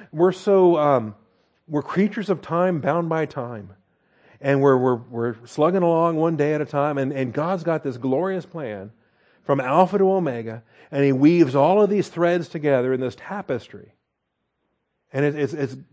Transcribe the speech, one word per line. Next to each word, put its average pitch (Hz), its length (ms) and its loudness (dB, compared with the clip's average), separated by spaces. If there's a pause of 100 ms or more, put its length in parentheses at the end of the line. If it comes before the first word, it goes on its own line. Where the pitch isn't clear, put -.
(120)
we're 180 220 2
so, 185 440 4
um, 131 380 0 (520)
we're 151 140 -4
creatures 202 480 -2
of 180 120 -2
time, 175 380 -2
bound 160 300 -2
by 160 160 -2
time. 117 460 -10 (720)
And 139 200 2
we're, 135 160 6
we're, 127 180 2
we're 117 520 -8
slugging 175 340 0
along 165 360 2
one 165 180 0
day 147 180 0
at 151 80 -2
a 143 40 -6
time, 147 320 -2
and, 135 140 -2
and 131 220 -4
God's 165 300 -4
got 160 200 -2
this 127 140 -6
glorious 165 480 -4
plan 110 460 -12 (520)
from 139 160 0
Alpha 175 380 2
to 190 140 2
Omega, 117 520 -4 (280)
and 143 120 0
He 139 80 4
weaves 143 440 4
all 170 260 4
of 202 80 4
these 202 200 -2
threads 175 380 -2
together 135 460 0
in 127 60 -2
this 127 160 -6
tapestry. 120 800 -10 (1160)
And 143 140 0
it, 147 100 -2
it's, 147 180 -4
it's 139 220 -6 (180)